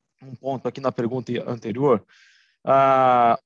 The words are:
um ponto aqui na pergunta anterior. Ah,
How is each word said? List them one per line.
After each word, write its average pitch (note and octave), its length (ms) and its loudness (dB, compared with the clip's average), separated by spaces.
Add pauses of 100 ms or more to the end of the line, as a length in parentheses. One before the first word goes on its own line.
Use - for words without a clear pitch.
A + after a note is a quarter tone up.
(220)
um C3 140 -18
ponto C3 320 -8
aqui B2 120 -10
na C3 120 -4
pergunta B2 400 -6 (180)
anterior. A#2 560 -2 (560)
Ah, C3 840 4